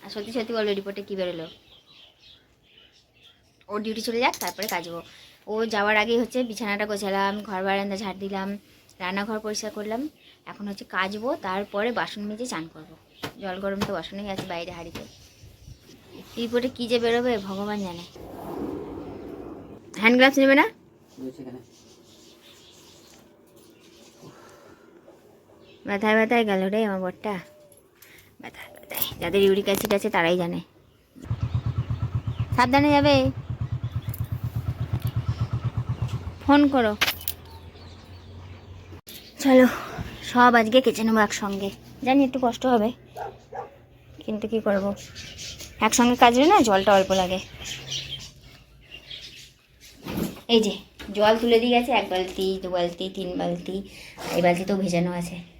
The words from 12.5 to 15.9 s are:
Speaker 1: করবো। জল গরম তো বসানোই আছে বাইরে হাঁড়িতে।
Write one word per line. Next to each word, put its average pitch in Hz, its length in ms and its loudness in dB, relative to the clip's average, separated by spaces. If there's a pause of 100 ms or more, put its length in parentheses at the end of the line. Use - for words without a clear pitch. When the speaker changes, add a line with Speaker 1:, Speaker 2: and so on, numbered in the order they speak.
Speaker 1:
করবো। 156 220 -20 (440)
জল 190 200 -8
গরম 196 200 -4
তো 208 140 -4
বসানোই 196 340 -8
আছে 190 200 -8
বাইরে 175 240 -8
হাঁড়িতে। 170 280 -14 (1400)